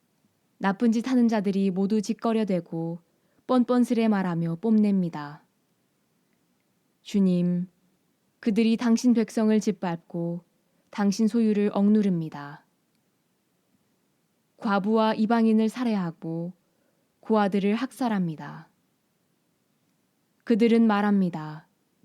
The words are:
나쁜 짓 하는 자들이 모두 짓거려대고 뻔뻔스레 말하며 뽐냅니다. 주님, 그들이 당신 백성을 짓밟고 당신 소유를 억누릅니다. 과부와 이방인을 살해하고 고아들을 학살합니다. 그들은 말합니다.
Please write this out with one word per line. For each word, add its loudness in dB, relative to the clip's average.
나쁜 0
짓 -2
하는 2
자들이 0
모두 0
짓거려대고 -4
뻔뻔스레 2
말하며 -2
뽐냅니다. 0
주님, 0
그들이 0
당신 2
백성을 2
짓밟고 -6
당신 0
소유를 2
억누릅니다. 0
과부와 0
이방인을 2
살해하고 -6
고아들을 0
학살합니다. -6
그들은 4
말합니다. 0